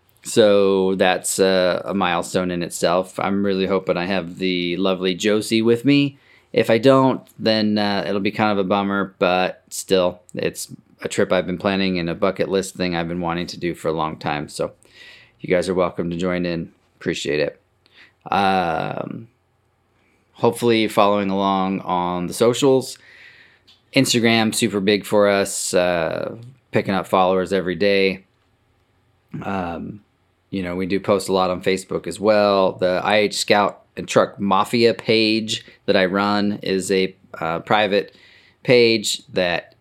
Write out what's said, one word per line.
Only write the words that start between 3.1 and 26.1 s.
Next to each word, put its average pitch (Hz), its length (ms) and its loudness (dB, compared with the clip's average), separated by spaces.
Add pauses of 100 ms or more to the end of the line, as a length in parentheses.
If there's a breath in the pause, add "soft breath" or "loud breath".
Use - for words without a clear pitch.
I'm 101 260 -2
really 95 200 0
hoping 92 320 -2
I 87 80 -4
have 87 320 -6
the 87 400 -2
lovely 95 360 -2
Josie 107 480 0
with 117 220 2
me. 143 340 2 (360 soft breath)
If 113 160 2
I 113 100 4
don't, 131 460 4 (140)
then, 110 380 0
uh, 101 280 -2
it'll 101 140 -4
be 101 120 -2
kind 107 200 0
of 101 60 0
a 95 100 -2
bummer, 98 520 -2
but 90 500 0
still, 90 520 0 (120)
it's - 340 -6 (340)
a - 60 -8
trip - 240 -2
I've 90 160 0
been 90 100 -6
planning 95 400 -2
and 85 120 -4
a 85 40 -6
bucket 92 360 -2
list 95 260 -4
thing 90 180 -4
I've 85 140 -4
been 87 140 -6
wanting 85 260 -4
to - 100 -16
do - 160 -6
for - 140 -8
a 80 60 -2
long 78 240 -6
time. 73 320 -6
So - 240 -8 (680 loud breath)
you - 80 -12
guys 90 220 0
are 92 40 -4
welcome 87 360 -2
to 85 80 -6
join 90 280 -4
in. 85 280 -6 (260)
Appreciate 76 400 -4
it. - 220 -4 (680 soft breath)
Um, 95 1000 -2 (1040)
hopefully 113 560 2
following 101 400 2
along 98 500 0
on 90 480 -4
the 87 60 -8
socials. 127 640 2 (960 loud breath)
Instagram, 113 580 2
super 101 280 0
big 101 240 2
for 104 240 2
us, 98 440 -2
uh, 90 640 0 (360)